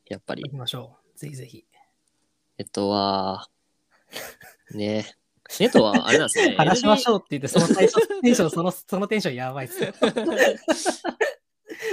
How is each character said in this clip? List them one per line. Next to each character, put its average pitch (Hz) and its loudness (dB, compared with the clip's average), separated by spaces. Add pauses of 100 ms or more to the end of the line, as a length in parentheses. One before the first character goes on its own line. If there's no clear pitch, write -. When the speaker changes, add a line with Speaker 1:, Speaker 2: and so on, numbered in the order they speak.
Speaker 1:
や - -10
っ - -20
ぱ - -8
り。 - -10
Speaker 2:
行 - -12
き 139 -12
ま 127 -12
し - -8
ょ 120 -16 (180)
う。 - -20
ぜ 147 -14
ひ 147 -14
ぜ 127 -16
ひ。 - -20 (920)
Speaker 1:
え - -10
っ - -14
と 101 -2
は、 98 -2 (1300)
ね。 107 -6 (440)
ネ 226 4
ト - 6
は 107 0
あ 113 0
れ 123 6
な - 0
ん - -2
で 466 0
す 359 4
ね。 - -2
Speaker 2:
<laughs> - 2
話 165 4
し 240 -2
ま 208 6
し - -2
ょ 214 4
う - -
っ - -4
て - -8
言 - -8
っ - -8
て、 139 -6
そ - 2
の - 4
テ - 4
ン - 6
シ - -2
ョ - 6
ン、 453 4
Speaker 1:
エ - 2
ヌ 415 -6
ビ 392 -6
ー - -8
Speaker 2:
テ 240 6
ン 247 4
シ 214 4
ョ 175 2
ン、 147 -2
そ 170 -2
の、 180 0
そ - -8
の 202 -4
テ 214 -2
ン 208 -2
シ 175 -4
ョ - 0
ン 123 -8
や 127 -8
ば 135 -8
い - -6
っ - -12
す 370 -8
よ。 - -6
Speaker 1:
<laughs> - -20 (1900)